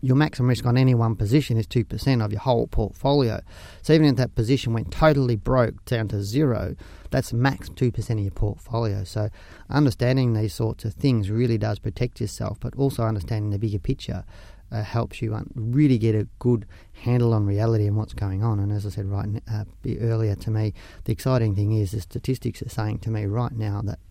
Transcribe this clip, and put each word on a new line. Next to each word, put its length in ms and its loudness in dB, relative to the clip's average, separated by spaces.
your 160 4
maximum 320 2
risk 160 0
on 120 2
any 180 6
one 220 2
position 400 2
is 100 0
two 180 0
percent 380 0
of 100 -2
your 80 -4
whole 260 2
portfolio. 760 0
So 100 4
even 160 8
if 80 4
that 180 0
position 380 2
went 180 -4
totally 460 4
broke 480 0
down 240 -2
to 140 -4
zero, 540 0
that's 220 -2
max 360 0
two 240 -2
percent 280 -4
of 40 -2
your 80 -4
portfolio. 720 -4
So 240 -4
understanding 640 2
these 220 -2
sorts 300 -4
of 100 -4
things 360 0
really 280 0
does 200 -2
protect 420 -6
yourself, 400 -6
but 160 -8
also 260 0
understanding 480 -2
the 80 -2
bigger 200 -2
picture, 460 -4
uh, 100 -4
helps 400 -4
you 120 -4
un-, 200 -8
really 440 4
get 180 2
a 100 0
good 260 2
handle 400 2
on 140 2
reality 400 2
and 100 0
what's 180 -4
going 280 -4
on. 160 0
And 140 0
as 120 -2
I 40 -6
said 180 -6
right 200 -4
n-, 220 -4
uh, 160 -6
b-, 180 -4
earlier 340 0
to 160 -6
me, 240 0
the 80 -2
exciting 420 2
thing 180 2
is 200 0
the 80 -4
statistics 640 -6
are 60 -8
saying 320 -4
to 120 -6
me 140 -2
right 260 -2
now 300 -4
that 180 -6